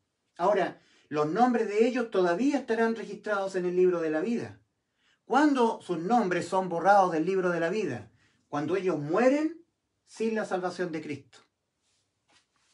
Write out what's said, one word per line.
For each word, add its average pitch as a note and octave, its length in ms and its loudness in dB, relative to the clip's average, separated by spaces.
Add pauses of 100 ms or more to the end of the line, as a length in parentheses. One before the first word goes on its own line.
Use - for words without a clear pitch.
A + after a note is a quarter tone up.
(380)
Ahora, F#3+ 440 0 (260)
los D3+ 200 -2
nombres A3 400 2
de G#3+ 200 2
ellos A#3 220 -2
todavía G3 480 2
estarán A3+ 380 0
registrados G3 600 -6
en F3+ 100 -2
el F3+ 100 -2
libro F3+ 260 4
de D#3+ 80 -2
la D#3 120 -2
vida. G3+ 380 -6 (680)
¿Cuándo B3+ 580 2
sus E3+ 160 -4
nombres F3+ 480 0
son F#3+ 220 -2
borrados F3+ 420 4
del D#3+ 140 -2
libro F#3 260 0
de E3+ 80 -2
la E3 100 0
vida? F#3 420 -6 (360)
Cuando D3+ 280 -4
ellos F#3 220 -2
mueren B3+ 680 0 (420)
sin A3 280 -4
la G#3 120 -4
salvación F3+ 460 -6
de D#3 100 -8
Cristo. - 380 -14 (1300)